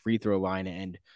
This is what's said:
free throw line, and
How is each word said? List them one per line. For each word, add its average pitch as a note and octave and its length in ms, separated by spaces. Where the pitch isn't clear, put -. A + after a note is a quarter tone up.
free A2+ 140
throw G2+ 200
line, F#2+ 280
and F2+ 320